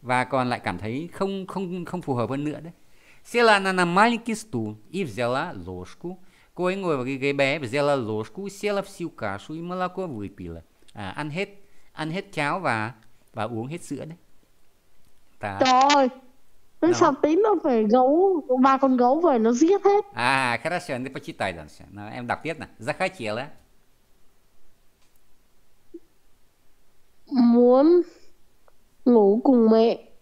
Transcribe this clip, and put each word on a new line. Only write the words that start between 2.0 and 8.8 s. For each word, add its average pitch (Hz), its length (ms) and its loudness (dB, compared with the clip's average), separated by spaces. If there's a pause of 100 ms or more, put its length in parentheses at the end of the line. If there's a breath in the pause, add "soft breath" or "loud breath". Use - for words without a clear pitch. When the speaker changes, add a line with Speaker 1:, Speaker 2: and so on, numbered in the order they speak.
Speaker 1:
phù 139 120 -4
hợp 120 160 -4
hơn 139 140 -6
nữa 151 180 -6
đấy. 165 100 -16 (520 soft breath)
Села 226 300 4
она 190 180 0
на 185 120 2
маленький 220 500 2
стул 110 400 -8 (160)
и 190 140 -6
взяла 123 480 -4 (140)
ложку. 92 520 -14 (360 soft breath)
Cô 175 100 -6
ấy 185 120 -2
ngồi 180 200 -2
vào 127 80 -4
cái 131 100 -4
ghế 139 180 -2
bé, 139 260 0
взяла 143 380 0
ложку, 110 520 -6
села 202 340 -4